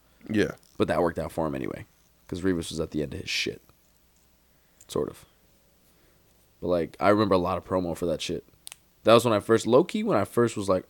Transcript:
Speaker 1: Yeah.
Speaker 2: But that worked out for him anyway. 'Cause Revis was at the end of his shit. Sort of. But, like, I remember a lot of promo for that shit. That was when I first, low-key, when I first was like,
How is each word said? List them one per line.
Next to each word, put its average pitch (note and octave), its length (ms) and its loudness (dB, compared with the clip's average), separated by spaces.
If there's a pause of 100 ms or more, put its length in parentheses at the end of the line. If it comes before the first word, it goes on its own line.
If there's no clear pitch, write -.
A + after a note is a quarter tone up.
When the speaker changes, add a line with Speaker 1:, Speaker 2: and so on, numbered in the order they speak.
(280)
Speaker 1:
Yeah. G2+ 240 0 (240)
Speaker 2:
But G2+ 120 0
that E2 140 0
worked E2+ 160 0
out D#2+ 140 -6
for D#2+ 140 -2
him C#2+ 80 -4
anyway. G#1+ 320 -8 (420)
'Cause E2+ 140 -8
Revis F2 280 0
was D#2 80 -8
at D#2+ 140 -4
the D2+ 100 -2
end C#2 120 -8
of F#2 60 -8
his - 100 -10
shit. - 320 -4 (1200)
Sort - 220 -4
of. - 160 -18 (1400)
But, F2+ 80 -6
like, E2+ 320 -2
I F#2+ 80 4
remember G#2 260 4
a F#2 40 4
lot F2 180 0
of F2 80 -8
promo F2+ 320 -4
for F2 100 -4
that D#2 140 -2
shit. D#2+ 240 -6 (600)
That A2 100 6
was A#2 100 6
when A#2+ 100 2
I G2+ 60 2
first, A2 260 2
low-key, E3+ 380 4
when E3+ 140 0
I G2 60 0
first A#2 320 0
was G2 120 -6
like, F#2 220 2